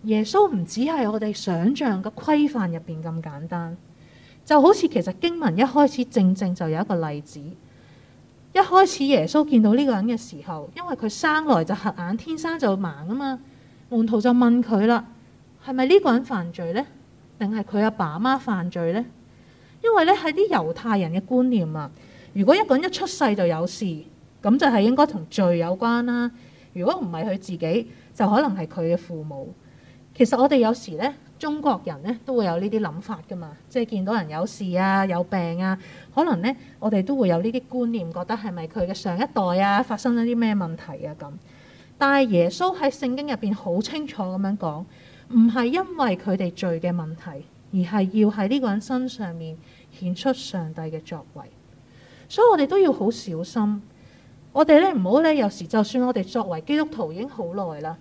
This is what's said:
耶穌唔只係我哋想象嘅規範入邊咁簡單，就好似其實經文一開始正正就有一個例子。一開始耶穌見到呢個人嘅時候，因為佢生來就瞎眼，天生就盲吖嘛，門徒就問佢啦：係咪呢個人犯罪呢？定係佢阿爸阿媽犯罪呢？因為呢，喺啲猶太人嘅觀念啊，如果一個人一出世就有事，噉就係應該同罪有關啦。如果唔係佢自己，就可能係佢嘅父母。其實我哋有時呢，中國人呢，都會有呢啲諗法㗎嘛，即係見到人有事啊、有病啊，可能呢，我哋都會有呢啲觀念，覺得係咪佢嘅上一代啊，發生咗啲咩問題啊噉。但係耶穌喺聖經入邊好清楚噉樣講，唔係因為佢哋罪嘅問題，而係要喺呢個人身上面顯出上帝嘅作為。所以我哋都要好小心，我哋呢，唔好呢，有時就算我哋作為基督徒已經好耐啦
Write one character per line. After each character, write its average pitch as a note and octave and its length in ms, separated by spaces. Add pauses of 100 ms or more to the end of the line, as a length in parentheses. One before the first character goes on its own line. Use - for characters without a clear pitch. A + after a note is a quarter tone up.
耶 G#3+ 220
穌 F#4+ 260
唔 F3+ 160
只 G#3+ 140
係 C#4 280
我 G#3+ 120
哋 G#3+ 120
想 F#3+ 440
象 G#3 260
嘅 G#3+ 80
規 D4 400
範 A3 180
入 E3 100
邊 D#3+ 220
咁 D#3+ 220
簡 D3+ 240
單， E3+ 300 (680)
就 D4+ 160
好 D#4+ 120
似 - 160
其 G#3 120
實 F#3 200
經 E4+ 180
文 G#3 180
一 G#3+ 60
開 C#4 320
始 B3 120
正 F#3+ 280
正 F#3 180
就 F3+ 160
有 D#3+ 120
一 F#3+ 40
個 E3+ 240
例 D3 120
子。 D3 200 (1120)
一 F4+ 40
開 F#4+ 280
始 C#4+ 180
耶 B3+ 220
穌 D4 220
見 A#3+ 140
到 G#3+ 120
呢 C#4 120
個 C4 60
人 G3 140
嘅 A#3+ 100
時 D#3 300
候， D#3+ 300
因 F4 80
為 E4 120
佢 A3+ 120
生 D#4 380
來 G#3 180
就 F#3 100
瞎 G3 220
眼， F3+ 220
天 D#4+ 180
生 E4 220
就 G3+ 180
盲 D#3+ 300
吖 G3+ 80
嘛， C4+ 240 (500)
門 A#3 180
徒 G#3+ 140
就 B3 120
問 A#3+ 300
佢 A3 240
啦： A#3 180 (600)
係 C4+ 80
咪 C4 140
呢 F4+ 140
個 D#4 120
人 B3+ 120
犯 F3 280
罪 E3+ 200
呢？ B3 120 (540)
定 G3+ 120
係 G#3+ 140
佢 G3+ 160
阿 A3 100
爸 G3+ 200
阿 D#3+ 100
媽 C4 180
犯 F#3 320
罪 E3+ 220
呢？ A3 100 (800)
因 A#4 120
為 F4 100
呢， F4 80
喺 E4 200
啲 F#4+ 180
猶 E3+ 220
太 G#3+ 260
人 E3 140
嘅 F#3 100
觀 B3+ 220
念 A3+ 300
啊， D3+ 160 (440)
如 G3 100
果 C4+ 100
一 G#4 100
個 C#4 120
人 D#4+ 80
一 F#4 60
出 F#4 160
世 C4 280
就 F#3+ 120
有 E3 200
事， - 180 (580)
噉 A#3 160
就 E4+ 80
係 A3+ 140
應 A3+ 140
該 D4 120
同 F#3 240
罪 F3 280
有 E3+ 180
關 A#3 260
啦。 A#3+ 280 (440)
如 F3+ 100
果 D4+ 160
唔 A#3+ 100
係 E3 140
佢 G#3+ 60
自 F#3+ 260
己， E3+ 340 (240)
就 G3+ 140
可 G#3+ 140
能 B3 140
係 E3 100
佢 - 140 (120)
嘅 F3 60
父 D#3+ 260
母。 C#3 280 (640)
其 A#3+ 120
實 B3+ 120
我 C4 80
哋 C#4+ 120
有 A3+ 160
時 G3+ 180
呢， A3+ 220 (240)
中 D4+ 240
國 C4+ 220
人 D3 180
呢， A3+ 220
都 C4 120
會 A3 80
有 F3 160
呢 G3+ 100
啲 G#3+ 100
諗 E3+ 200
法 G3+ 180 (100)
㗎 F#3+ 60
嘛， D#3+ 220 (120)
即 B3+ 120
係 A#3 60
見 G3+ 180
到 G3+ 80
人 F#3+ 160
有 D#3 180
事 - 180 (120)
啊、 F#3+ 300
有 F3 180
病 F3 400
啊， F#3+ 120 (380)
可 D4 80
能 C4 200
呢， B3 140 (220)
我 G#3+ 140
哋 G3 100
都 C#4 140
會 A3+ 120
有 E3+ 120
呢 G#3+ 100
啲 B3 200
觀 B3 160
念， A3+ 260
覺 F3+ 140
得 A3+ 100
係 G3+ 160
咪 E3 160
佢 F3+ 180
嘅 G3 80
上 F3 220
一 F#3+ 40
代 C#4 220 (220)
啊， G3+ 180
發 A#3+ 140
生 A#3+ 180
咗 A#3 80
啲 A#3+ 140
咩 A3+ 180
問 E3+ 220
題 - 300
啊 D3+ 120
噉。 C#3+ 140 (640)
但 C#4 260
係 B3 60
耶 F3 220
穌 F#4 280
喺 C#4+ 120
聖 B3+ 260
經 C#4+ 100
入 C#4 80
邊 G#3 200
好 F#3+ 260
清 D4+ 260
楚 G#3+ 160
噉 F#3 160
樣 G3 200
講， D#3+ 260 (500)
唔 A#3 160
係 A#3+ 140
因 F4+ 320
為 A#3+ 220
佢 G3+ 180
哋 F3+ 160
罪 F3 260
嘅 F3 160
問 E3 220
題， D#3 300 (260)
而 G3 60 (240)
係 F#3+ 180
要 G#3+ 100
喺 G#3 180
呢 C4+ 120
個 B3+ 80
人 G3+ 140
身 B3+ 260
上 F#3+ 260
面 D#3+ 220 (360)
顯 F3+ 220
出 C4+ 200
上 E3 400
帝 E3 80
嘅 D#3 180
作 D#3+ 320
為。 C#3+ 120 (840)
所 G#4+ 160
以 - 60
我 F#4 80
哋 C#4 80
都 F#4 120
要 F4 140
好 G#3 180
小 F3 320
心， G#3 400 (680)
我 D4+ 140
哋 D4+ 160
呢， F#4+ 100
唔 G3 220
好 D#4 80
呢， D#4 120
有 A#3 140
時 F3 180
就 G#3 160
算 B3 220
我 B3 80
哋 G#3 100
作 G#3 220
為 E3+ 160
基 C#4+ 160
督 D4+ 80
徒 A3 260
已 E3 60
經 A3 100
好 A3 280
耐 E3+ 260
啦 D#3+ 200